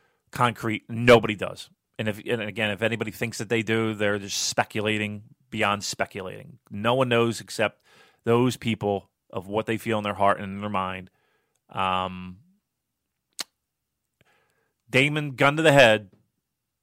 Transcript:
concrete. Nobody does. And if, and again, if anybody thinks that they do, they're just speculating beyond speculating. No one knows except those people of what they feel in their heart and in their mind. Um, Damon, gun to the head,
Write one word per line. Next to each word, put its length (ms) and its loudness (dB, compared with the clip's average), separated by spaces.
concrete. 580 -2
Nobody 460 6
does. 340 -10
And 80 -4
if, 180 -6
and 160 -4
again, 300 -4
if 100 -4
anybody 300 -2
thinks 260 -8
that 120 -8
they 120 0
do, 320 0
they're 240 0
just 240 -8
speculating 840 -4
beyond 320 -2
speculating. 720 -10
No 240 -2
one 140 0
knows 320 0
except 420 -4
those 340 2
people 520 -4
of 180 -10
what 200 -4
they 100 -2
feel 220 -4
in 40 -8
their 100 -4
heart 260 2
and 140 -8
in 80 -10
their 80 -8
mind. 420 -6
Um, 680 -4
Damon, 460 0
gun 220 4
to 40 -2
the 120 6
head, 360 8